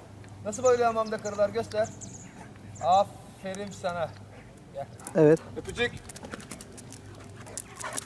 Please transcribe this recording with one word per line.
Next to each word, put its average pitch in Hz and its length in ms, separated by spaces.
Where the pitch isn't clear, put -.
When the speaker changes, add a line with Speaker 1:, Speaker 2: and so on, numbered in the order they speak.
Speaker 1:
Nasıl 214 180
bayılıyor 240 240
hamamda 220 320
karılar 208 300
göster. 214 400
Aferin 196 840
sana. 175 380
Gel. - 120
Speaker 2:
Evet. 160 220
Speaker 1:
Öpücük. 226 360